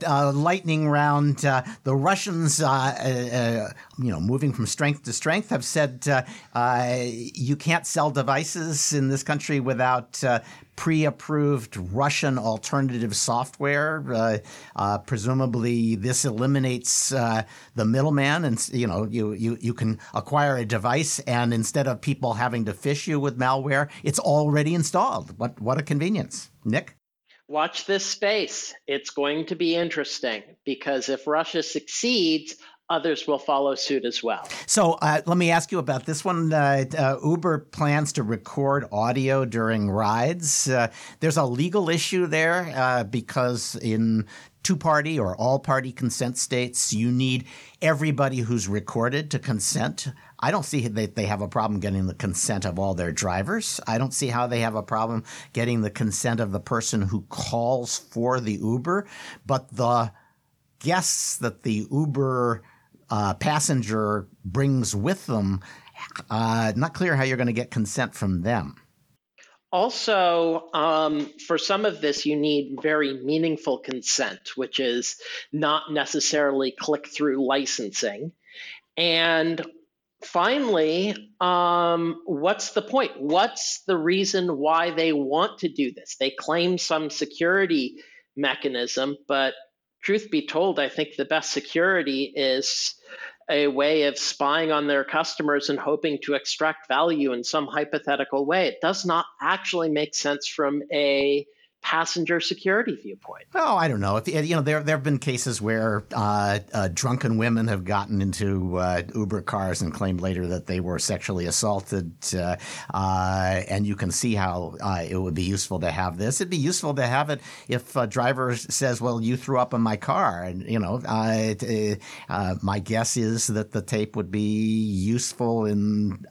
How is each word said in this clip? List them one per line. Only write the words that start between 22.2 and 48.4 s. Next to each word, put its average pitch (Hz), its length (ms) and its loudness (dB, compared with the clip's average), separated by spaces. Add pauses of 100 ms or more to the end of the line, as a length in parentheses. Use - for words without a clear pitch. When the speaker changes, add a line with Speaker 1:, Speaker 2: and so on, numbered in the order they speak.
Speaker 1:
having 117 320 0
to 101 80 -4
phish 143 340 -4
you 151 140 0
with 135 180 -2
malware, 135 520 2 (120)
it's 139 160 0
already 151 560 4
installed. 165 640 0
What, 120 220 -6
what 123 180 0
a 147 40 -2
convenience, 156 680 -2 (140)
Nick. 117 320 -2 (500)
Speaker 2:
Watch 151 380 -2
this 196 220 0
space. - 640 -2 (140)
It's 139 240 -4
going 151 360 -2
to 180 100 -6
be 165 200 2
interesting, 139 640 -2 (220)
because 135 460 -2
if 135 160 -2
Russia 156 360 0
succeeds, 160 920 0 (340)
others 160 380 0
will 143 120 2
follow 139 380 2
suit 131 280 -2
as - 180 -2
well. 110 260 -4 (180)
Speaker 1:
So, 175 340 4
uh, 151 240 2
let 170 120 2
me 175 140 4
ask 165 200 2
you 185 80 0
about 131 280 -2
this 156 180 -4
one. 165 280 2
Uh, 139 320 4 (120)
uh, 135 280 2
Uber 160 340 2 (120)
plans 147 440 2
to 139 100 0
record 139 680 0
audio 131 540 2
during 110 460 2
rides. 123 760 2
Uh, 120 200 4 (320)
there's 156 160 2
a 156 80 2
legal 165 440 0
issue 175 380 2
there, 165 480 0
uh, 127 300 2
because 120 720 -2
in 110 500 2 (360)
two-party 156 560 2
or 95 180 0
all-party 131 560 2
consent 120 440 -2
states, 123 560 -2
you 113 180 2
need 127 360 2 (340)
everybody 143 580 2
who's 113 300 0